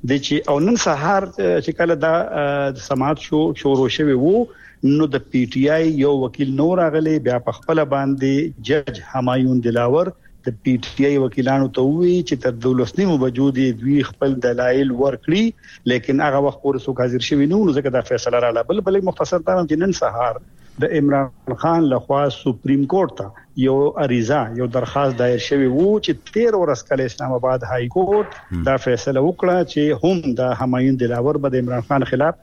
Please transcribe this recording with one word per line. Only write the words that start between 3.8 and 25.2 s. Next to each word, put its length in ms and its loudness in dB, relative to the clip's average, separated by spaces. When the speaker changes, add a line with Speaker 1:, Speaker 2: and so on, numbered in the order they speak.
Speaker 1:
شوی 260 0
وو، 320 2
نو 280 4
د 180 -2
پی 100 2
ټی 100 2
آی 140 2
یو 160 4
وکیل 380 -2
نور 220 2
راغلی، 420 2
بیا 260 0
په 60 -2
خپله 420 -2
باندې 760 -2
جج 300 -2
همایون 500 0
دلاور 480 2
د 160 -8
پی 140 0
ټی 280 -2
آی 120 2
وکیلانو 600 0
ته 40 2
ووی 420 2
چې 200 -4
تر 80 0
دولس 340 0
نیمو 180 2
بجو 340 2
دې 280 0
دوی 300 2
خپل 340 -2
دلایل 480 2
ورکړي، 600 0
لیکن 280 0
هغه 280 2
وخت 140 -12
پورې 220 -2
څوک 160 -4
حاضر 280 -2
شوي 160 4
نه 100 2
وو، 100 4
نو 80 2
ځکه 240 -2
دا 40 0
فیصله 380 -2
راغله. 220 0
بل، 180 -2
بل 220 0
مختصر 360 -2
دا 280 0
چې 60 -2
نن 200 0
سهار 480 -2
د 40 0
عمران 680 -2
خان 340 0
لخوا 400 0
سپریم 640 -2
کورټ 240 0
ته 120 -10
یو 180 2
عریضه، 420 0
یو 80 -2
درخواست 540 -2